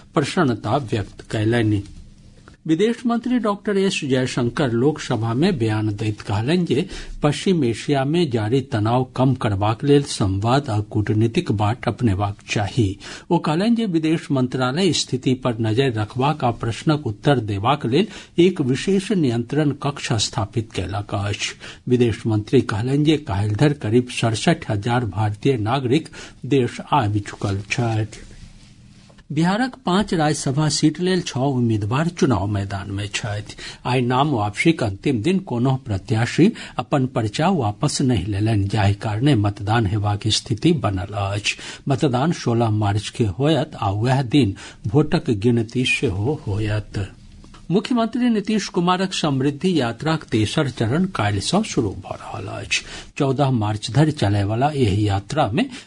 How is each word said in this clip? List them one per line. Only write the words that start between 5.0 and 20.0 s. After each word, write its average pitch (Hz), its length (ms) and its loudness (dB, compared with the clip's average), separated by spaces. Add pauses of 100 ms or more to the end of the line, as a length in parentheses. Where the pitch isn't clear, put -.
मे 170 180 2
बयान 110 400 0
दैत 107 280 -4
कहलनि 135 440 0
जे 160 240 0 (340)
पश्चिम 151 420 2
एशिया 131 400 0
मे 165 220 2
जारी 117 340 0 (120)
तनाव 117 320 2 (120)
कम 131 180 4
करबाक 104 500 0
लेल 143 180 6
संवाद 117 680 0
आ 104 100 0 (100)
कूटनीतिक 113 600 0
बाट 104 360 0
अपनेबाक 101 480 0 (140)
चाही। 101 480 0 (320)
ओ 175 80 2
कहलनि 190 380 2
जे 226 100 0
विदेश 165 440 0
मंत्रालय 131 640 2
स्थिति - 420 0
पर 123 260 -2
नजरि 113 300 2
रखबाक 127 540 -2
आ 120 60 2 (100)
प्रश्नक 143 460 -2
उत्तर 120 380 0
देबाक 110 420 0
लेल 151 200 2 (320)
एक 180 240 4
विशेष 190 500 0
नियंत्रण 139 600 0 (100)
कक्ष 139 400 -2